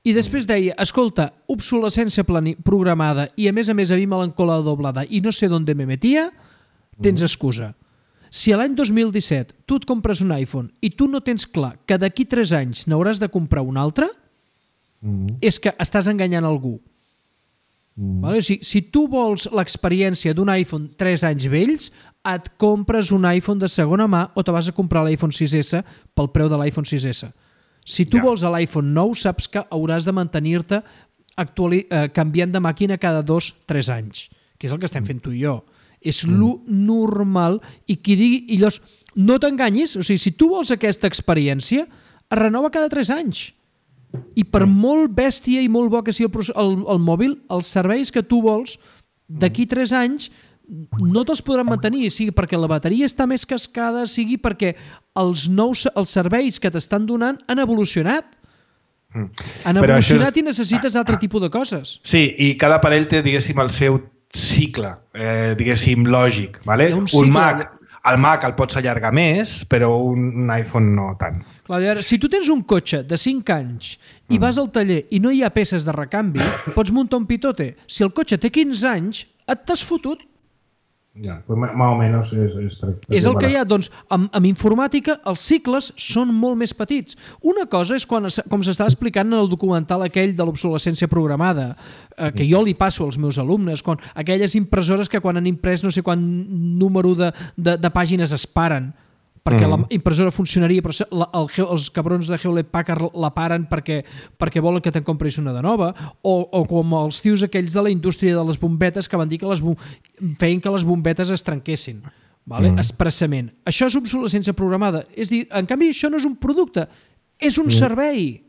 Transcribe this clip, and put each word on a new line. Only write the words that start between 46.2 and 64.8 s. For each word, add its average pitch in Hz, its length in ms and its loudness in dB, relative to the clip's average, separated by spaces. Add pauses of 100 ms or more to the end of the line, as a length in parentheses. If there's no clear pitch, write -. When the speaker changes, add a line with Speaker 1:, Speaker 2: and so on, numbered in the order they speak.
Speaker 1:
el 220 60 -2
proce-, 208 240 -6
el, 196 340 0
el 190 100 2
mòbil, 175 400 0 (100)
els 180 180 -4
serveis 208 440 0
que 233 120 0
tu 240 180 2
vols 220 360 0 (520)
d'aquí 165 360 0
Speaker 2:
Mm. 240 40 -16
Speaker 1:
tres 254 240 -2
anys 254 380 -2 (680)
no 185 240 2
te'ls - 160 -4
podran 254 240 0
mantenir, 233 460 0
sigui 214 200 -2
perquè 180 280 0
la 160 80 0
bateria 165 380 0
està 262 220 0
més 254 180 -2
cascada, 233 600 -6
sigui 233 300 -2
perquè 196 380 -2 (400)
els 180 340 0
nous, 220 460 2
els 196 140 0
serveis 202 500 0
que 190 120 0
t'estan 202 360 -2
donant 240 300 -2 (100)
han 247 120 0
evolucionat. 220 640 0 (880)
Speaker 2:
Mm. 104 160 -6 (360)
Speaker 1:
Han 175 120 2
Speaker 2:
Però 135 180 6
això - 20 6
és 117 140 4
Speaker 1:
evolucionat - 260 4
i 311 60 4
necessites 233 520 -2
altre 233 220 0
tipus 208 240 -2
de 175 80 -2
coses. 180 540 -6
Speaker 2:
Sí, 151 340 4
i 139 200 2
cada 151 180 6
aparell 156 320 4
té, 156 160 2
diguéssim, 139 360 0
el 127 100 2
seu 135 320 2 (300)
cicle, 113 640 0 (180)